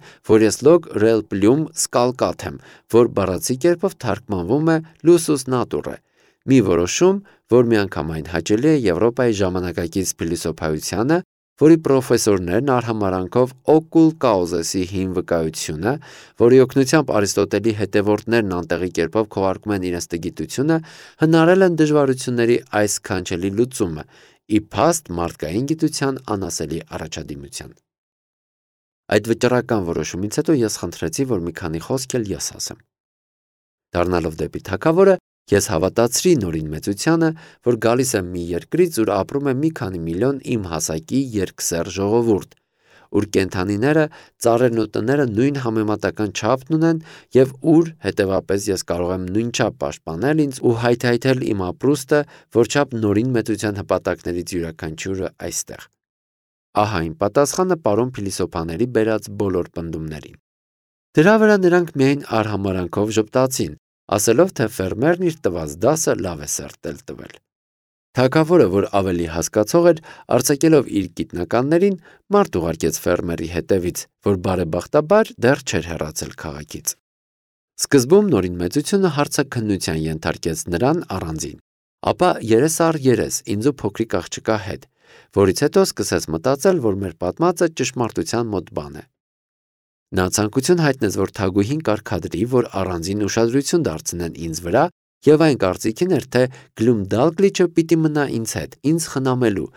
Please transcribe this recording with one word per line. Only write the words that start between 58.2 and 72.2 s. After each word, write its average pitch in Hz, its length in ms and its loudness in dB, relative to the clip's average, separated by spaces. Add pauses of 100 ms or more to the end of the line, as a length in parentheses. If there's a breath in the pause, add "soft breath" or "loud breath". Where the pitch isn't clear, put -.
բերած 110 420 0
բոլոր 98 380 -2
պնդումներին։ 80 720 -10 (760)
Դրա 175 200 6
վրա 214 220 6
նրանք 180 340 4
միայն 139 360 2
արհամարանքով 101 840 -2
ժպտացին, 110 640 0 (360)
ասելով, 117 420 2
թե - 160 -2
ֆերմերն 120 600 -2
իր 160 100 -2
տված 82 380 -4
դասը 131 400 0
լավ 90 240 -6
է 73 80 -12
սերտել - 540 -10
տվել։ - 320 -18 (800)
Թագավորը, 156 520 4
որ 92 220 2
ավելի 92 380 0
հասկացող 107 600 0
էր, 160 120 4 (280 loud breath)
արձակելով 143 600 4
իր 98 240 -2
գիտնականներին, 139 880 0 (320 soft breath)